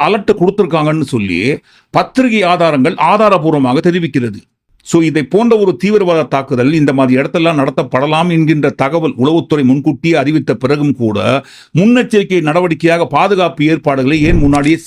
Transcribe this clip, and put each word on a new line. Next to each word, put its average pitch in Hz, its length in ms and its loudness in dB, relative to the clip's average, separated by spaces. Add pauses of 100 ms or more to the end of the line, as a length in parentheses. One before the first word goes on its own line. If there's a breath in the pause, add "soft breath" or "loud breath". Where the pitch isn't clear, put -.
அலர்ட் 208 340 0
கொடுத்திருக்காங்கன்னு 160 720 -2
சொல்லி 95 280 -2 (560 soft breath)
பத்திரிகை 220 540 0
ஆதாரங்கள் 165 460 0 (140)
ஆதாரபூர்வமாக 160 760 0
தெரிவிக்கிறது. 147 520 -4 (480)
So, 170 140 2
இதை 156 200 0
போன்ற 226 340 2
ஒரு 196 200 0
தீவிரவாத 185 460 0
தாக்குதல் 135 500 -2
இந்த 147 200 2
மாதிரி 131 280 2
இடத்தெல்லாம் 165 400 -2
நடத்தப்படலாம் 151 680 -2
என்கின்ற 156 400 2
தகவல் 151 460 -2
உளவுத்துறை 156 460 0
முன்கூட்டியே 147 520 0
அறிவித்த 147 400 0
பிறகும் 143 420 -2
கூட, 110 200 -2 (600 loud breath)
முன்னெச்சரிக்கை 202 640 2
நடவடிக்கையாக 165 640 0
பாதுகாப்பு 180 580 0
ஏற்பாடுகளை 147 580 0
ஏன் 156 160 2
முன்னாடியே 143 480 2